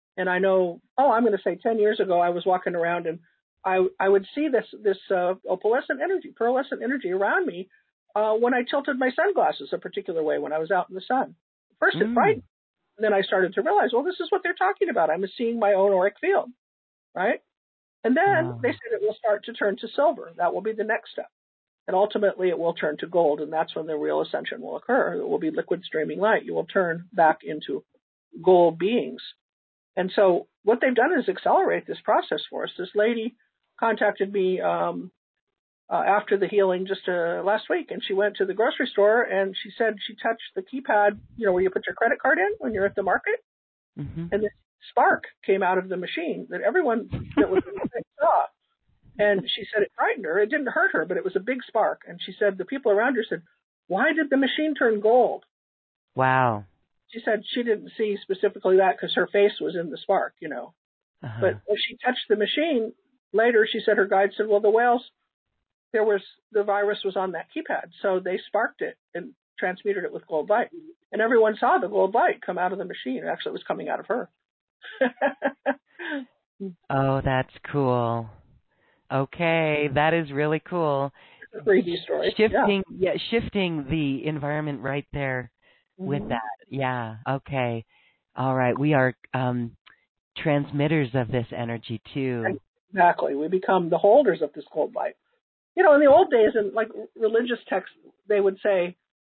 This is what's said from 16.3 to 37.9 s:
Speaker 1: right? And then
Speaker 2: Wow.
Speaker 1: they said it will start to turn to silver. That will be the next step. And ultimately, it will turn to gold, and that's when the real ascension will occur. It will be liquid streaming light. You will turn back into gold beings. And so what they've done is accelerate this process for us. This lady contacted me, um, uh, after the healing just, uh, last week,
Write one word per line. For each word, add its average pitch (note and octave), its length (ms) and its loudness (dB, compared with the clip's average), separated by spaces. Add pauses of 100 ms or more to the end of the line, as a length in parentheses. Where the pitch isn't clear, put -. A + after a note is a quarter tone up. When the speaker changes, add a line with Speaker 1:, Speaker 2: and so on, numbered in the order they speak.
Speaker 1:
right? G3 280 -2 (640)
And A#3+ 120 2
then F4+ 340 2
Speaker 2:
Wow. A#2+ 120 -10
Speaker 1:
they C4+ 100 0
said - 200 -12
it G3 100 -2
will G#3+ 120 -2
start G#3 320 -2
to A#3 60 -12
turn G3+ 260 -2
to A3 100 -10
silver. C#4 480 0
That F3 180 0
will F3+ 80 -4
be A3 100 -4
the G#3+ 120 -6
next G#3+ 280 -4
step. - 180 -10 (560)
And F3+ 80 -2
ultimately, G3+ 540 2
it E3+ 100 0
will E3 140 0
turn D3+ 260 -4
to D#3+ 80 -8
gold, D#3+ 340 2
and D#3 120 -8
that's D#3+ 220 -2
when D#3+ 120 -6
the D#3+ 120 -4
real D3+ 240 -2
ascension - 400 -8
will - 140 -8
occur. A#3 400 0
It - 120 -4
will F3 100 0
be D#3+ 120 -2
liquid E3+ 340 -4
streaming E3+ 360 -4
light. G3+ 240 2
You E3+ 100 -10
will E3 120 -2
turn F3 460 -2
back D#3+ 320 4
into D3+ 400 -8 (580)
gold E3+ 360 6
beings. F#3 440 -2 (760)
And F#3 160 -2
so F#3+ 340 4 (160)
what A#3 180 2
they've C4 140 2
done B3+ 240 4
is A#3+ 100 -2
accelerate F#3 580 0
this E3+ 140 -10
process A3 400 0 (100)
for - 140 -8
us. - 140 -10
This F3+ 160 -10
lady A3+ 400 0 (440)
contacted G#3 540 0
me, F#3 280 0
um, F3 500 -2 (760)
uh, E3+ 160 0
after G3+ 320 2
the F#3+ 120 0
healing F#3+ 380 2
just, G3 220 -6
uh, F3 360 -2
last G#3 260 0
week, E4 220 -4